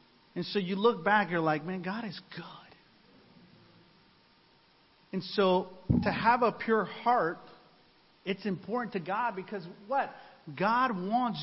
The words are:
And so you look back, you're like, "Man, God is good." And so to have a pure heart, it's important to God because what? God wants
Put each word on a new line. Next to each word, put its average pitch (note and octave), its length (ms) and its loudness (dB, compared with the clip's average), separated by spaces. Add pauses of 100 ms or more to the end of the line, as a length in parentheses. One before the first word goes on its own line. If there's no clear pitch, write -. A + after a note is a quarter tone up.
(360)
And F3 100 -4
so G#3 140 -2
you F#3+ 160 -2
look G3 280 4
back, G3+ 280 4
you're F3 80 2
like, D#3 260 2
"Man, F#3 160 -6
God G#3 220 -6
is F3+ 160 -10 (160)
good." E3+ 80 -12 (2750)
And F#3+ 100 -4
so F#3 460 4 (340)
to G3+ 80 2
have A3+ 320 2
a A3 100 4
pure A3 320 0
heart, F#3+ 540 0 (840)
it's F#3+ 220 -4
important G#3 460 -4
to G3 80 -4
God G3+ 360 -4
because F#3+ 280 -10 (220)
what? A#3+ 240 -2 (460)
God A#3 340 4
wants G#3 520 0